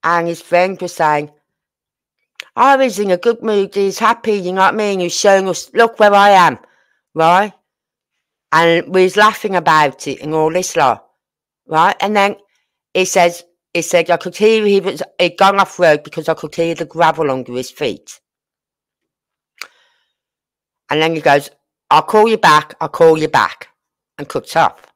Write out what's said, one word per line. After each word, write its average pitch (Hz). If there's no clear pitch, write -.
And 170
his 165
friend 185
was 175
saying, 151
"I 269
was 247
in 202
a 180
good 233
mood, 202
he's 196
happy, 226
you 180
know 190
what 190
I -
mean? 202
He's 175
showing 196
us, -
look 226
where 208
I 202
am, 175
right?" 170
And 170
we 185
was 185
laughing 208
about 156
it 139
and 151
all 156
this 180
lot, 127
right? 165
And 208
then 208
he 185
says, 175
he 175
said, 170
"I 170
could 175
hear 220
he 202
was, 180
he'd 175
gone 196
off 190
road 156
because 160
I 160
could 156
hear 170
the 165
gravel 156
under 127
his 127
feet." -
And 147
then 165
he 156
goes, 143
"I'll 151
call 214
you 220
back, 151
I'll 156
call 160
you 156
back," -
and 147
cuts -
off. -